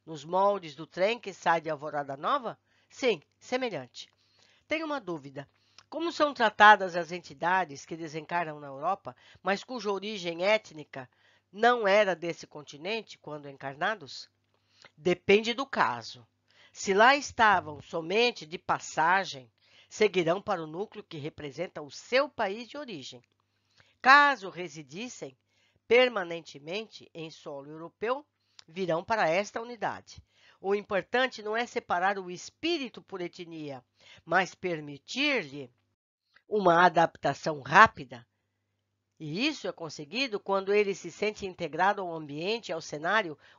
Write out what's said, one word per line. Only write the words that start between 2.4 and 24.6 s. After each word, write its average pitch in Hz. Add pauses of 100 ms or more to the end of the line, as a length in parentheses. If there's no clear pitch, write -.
Sim, 220 (180)
semelhante. 220 (580)
Tenho 320
uma 294
dúvida. 143 (400)
Como 320
são 294
tratadas 208
as 170
entidades 165
que 175
desencarnam 160
na 147
Europa, 139 (260)
mas 196
cuja 208
origem 185
étnica 156 (420)
não 226
era 196
desse 160
continente 156
quando 147
encarnados? 139 (680)
Depende 196
do 247
caso. 120 (440)
Se -
lá 233
estavam 180
somente 185
de 160
passagem, 160 (400)
seguirão 180
para 185
o 160
núcleo 196
que -
representa 151
o 147
seu 254
país 226
de 285
origem. 156 (800)
Caso 262
residissem 156 (500)